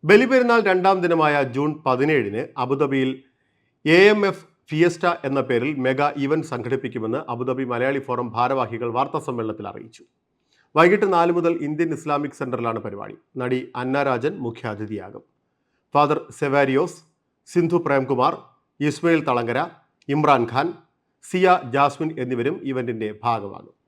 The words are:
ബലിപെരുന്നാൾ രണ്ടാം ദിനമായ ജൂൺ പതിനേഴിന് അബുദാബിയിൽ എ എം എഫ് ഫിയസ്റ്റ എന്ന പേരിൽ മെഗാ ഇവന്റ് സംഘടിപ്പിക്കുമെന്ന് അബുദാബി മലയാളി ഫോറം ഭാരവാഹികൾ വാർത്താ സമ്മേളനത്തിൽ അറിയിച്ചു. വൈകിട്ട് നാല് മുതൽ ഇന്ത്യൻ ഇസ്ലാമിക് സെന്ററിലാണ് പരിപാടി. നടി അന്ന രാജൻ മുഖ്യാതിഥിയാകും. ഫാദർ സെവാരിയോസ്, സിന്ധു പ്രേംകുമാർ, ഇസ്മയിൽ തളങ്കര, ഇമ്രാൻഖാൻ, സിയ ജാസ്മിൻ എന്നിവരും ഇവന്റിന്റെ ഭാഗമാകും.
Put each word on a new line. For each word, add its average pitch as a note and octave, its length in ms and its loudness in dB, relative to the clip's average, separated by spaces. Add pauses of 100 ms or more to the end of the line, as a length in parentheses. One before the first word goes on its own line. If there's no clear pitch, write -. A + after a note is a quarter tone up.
ബലിപെരുന്നാൾ A#3+ 580 6
രണ്ടാം F#3+ 400 2
ദിനമായ D#3 420 2
ജൂൺ C#3+ 420 -4
പതിനേഴിന് B2+ 560 0 (160)
അബുദാബിയിൽ C3+ 520 0 (760)
എ D#3+ 120 6 (120)
എം G#3+ 160 4
എഫ് - 200 -4 (240)
ഫിയസ്റ്റ E3 360 0 (180)
എന്ന C#3 180 0
പേരിൽ C3 320 0
മെഗാ C3+ 440 0
ഇവന്റ് D#3 300 -2
സംഘടിപ്പിക്കുമെന്ന് A#2+ 720 -4 (120)
അബുദാബി B2+ 340 -4
മലയാളി B2+ 360 -2
ഫോറം B2 300 -4
ഭാരവാഹികൾ A#2+ 640 -2
വാർത്താ C#3 280 -2
സമ്മേളനത്തിൽ A2 480 -6
അറിയിച്ചു. A2 360 -18 (720)
വൈകിട്ട് F#3 380 4
നാല് E3+ 180 4
മുതൽ E3+ 300 0
ഇന്ത്യൻ D3+ 320 -2
ഇസ്ലാമിക് D3 460 -6
സെന്ററിലാണ് A#2+ 400 -4
പരിപാടി. G#2 380 -12 (200)
നടി B2+ 380 -4
അന്ന C3 280 -2
രാജൻ C#3 340 -2
മുഖ്യാതിഥിയാകും. G#2+ 880 -10 (680)
ഫാദർ D3 280 2 (180)
സെവാരിയോസ്, C#3+ 600 0 (460)
സിന്ധു F3 380 0
പ്രേംകുമാർ, C3+ 480 0 (460)
ഇസ്മയിൽ D#3 460 0
തളങ്കര, A#2+ 340 0 (500)
ഇമ്രാൻഖാൻ, C#3 580 2 (560)
സിയ F#3 420 4
ജാസ്മിൻ C#3+ 540 -2
എന്നിവരും B2+ 440 -4
ഇവന്റിന്റെ A#2 480 -4 (120)
ഭാഗമാകും. G2+ 520 -4 (120)